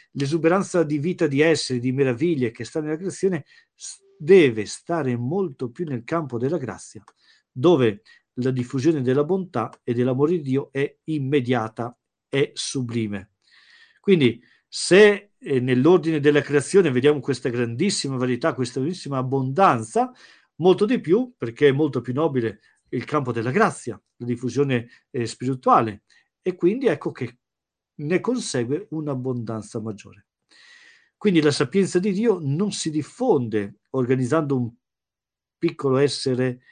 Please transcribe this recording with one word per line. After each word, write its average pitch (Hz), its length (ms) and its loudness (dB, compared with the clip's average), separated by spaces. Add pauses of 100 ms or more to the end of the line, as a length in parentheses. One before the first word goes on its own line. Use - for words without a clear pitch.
(120)
l'esuberanza 165 720 0
di 147 140 -4
vita, 165 280 -2
di 139 140 0
essere, 151 400 2
di 127 120 -2
meraviglie 131 600 0
che 117 120 -12
sta - 160 -8
nella 156 160 -6
creazione 180 480 -4 (300)
s-, - 260 -18 (160)
deve 143 500 6
stare 135 500 -4
molto 135 540 -6
più 170 160 -10
nel 123 180 -8
campo 147 340 -4
della 139 200 -2
grazia, 110 440 -12 (480)
dove 127 520 2 (320)
la 127 160 -2
diffusione 131 520 0
della 131 220 2
bontà 175 460 -4 (120)
e 123 100 -4
dell'amore 127 400 0
di 170 100 -2
Dio 135 280 -4
è 139 340 -6
immediata, 127 960 -2 (300)
è 139 260 -2
sublime. 113 800 -6 (680)
Quindi, 143 420 4 (340)
se, 202 600 6
eh, 143 240 -2
nell'ordine 147 580 4
della 147 220 4
creazione 143 500 2
vediamo 135 300 2
questa 135 300 -4
grandissima 123 680 -2
varietà, 127 380 -2
questa 127 260 -6
grandissima 143 380 -6
abbondanza, 135 920 0 (460)
molto 180 300 4
di 240 120 0
più, 233 380 0
perché 123 320 2
è 135 40 4
molto 135 280 -2
più 123 140 -6
nobile 127 460 -2 (280)
il 131 160 -8
campo 139 280 -4
della 117 180 -4
grazia, 147 500 -2 (160)
la - 80 -14
diffusione, 123 640 -2 (220)
eh, 120 160 -6
spirituale, 127 800 0 (360)
e 180 140 -4
quindi 220 320 0
ecco 156 260 -2
che - 240 -10 (580)
ne 160 260 -2
consegue 170 720 -4
un'abbondanza 123 840 -6
maggiore. 101 500 -12 (880)
Quindi 175 240 4
la 151 80 4
sapienza 180 480 0
di 202 140 -2
Dio 202 280 0
non 156 320 -2
si - 180 -6
diffonde 131 920 -2 (100)
organizzando 131 680 0
un 120 160 -4 (840)
piccolo 139 400 0
essere 127 600 0 (120)